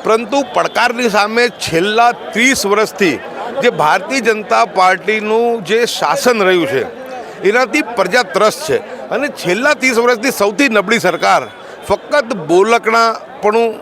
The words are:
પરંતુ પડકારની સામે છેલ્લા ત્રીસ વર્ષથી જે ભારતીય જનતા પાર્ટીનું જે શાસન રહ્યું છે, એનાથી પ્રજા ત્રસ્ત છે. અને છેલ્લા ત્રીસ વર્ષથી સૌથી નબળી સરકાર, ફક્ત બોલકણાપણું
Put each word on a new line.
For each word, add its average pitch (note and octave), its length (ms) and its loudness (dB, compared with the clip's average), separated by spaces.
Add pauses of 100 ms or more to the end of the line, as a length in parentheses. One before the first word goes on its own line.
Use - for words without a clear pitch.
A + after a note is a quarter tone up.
પરંતુ A3+ 400 0 (100)
પડકારની A#3 560 0
સામે G#3+ 380 0
છેલ્લા G#3+ 640 0
ત્રીસ A#3 540 0
વર્ષથી G3+ 540 0 (420)
જે B3+ 80 4
ભારતીય F#3+ 520 0
જનતા A3 440 0
પાર્ટીનું G#3+ 960 0
જે A3 220 0
શાસન F#3 560 0
રહ્યું F3+ 260 4
છે, C3 180 0 (560)
એનાથી A#3 400 2
પ્રજા A#3 420 0
ત્રસ્ત G3 480 0
છે. C3 60 2 (320)
અને B3+ 180 -4
છેલ્લા A#3 460 -2
ત્રીસ B3+ 240 0
વર્ષથી A#3+ 340 2
સૌથી A3+ 380 0
નબળી G#3+ 300 2
સરકાર, E3 480 2 (400)
ફક્ત A#3+ 480 -2
બોલકણાપણું A3 1500 2